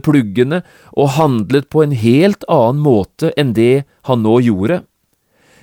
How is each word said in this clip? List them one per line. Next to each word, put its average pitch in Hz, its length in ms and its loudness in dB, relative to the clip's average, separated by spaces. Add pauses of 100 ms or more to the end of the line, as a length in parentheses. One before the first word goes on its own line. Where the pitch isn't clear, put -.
pluggene 135 580 0 (320)
og 139 220 0
handlet 135 560 0
på 151 140 0
en 147 120 -4
helt 135 540 2
annen 139 320 0
måte 131 560 0
enn 139 180 0
det 127 280 2 (240)
han 123 160 0
nå 110 180 2
gjorde. 117 400 -2 (800)